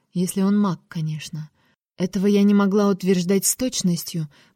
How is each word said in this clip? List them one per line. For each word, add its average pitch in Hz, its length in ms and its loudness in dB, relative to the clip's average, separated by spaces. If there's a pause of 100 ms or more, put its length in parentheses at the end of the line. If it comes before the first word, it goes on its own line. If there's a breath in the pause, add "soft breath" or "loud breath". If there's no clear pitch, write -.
(120)
если 185 300 -2
он 202 160 2
маг, 196 280 0
конечно? 156 640 -8 (480)
Этого 185 300 -2
я 202 160 4
не 202 100 6
могла 202 380 4
утверждать 190 560 0
с - 100 -2
точностью, 175 720 -4 (280 soft breath)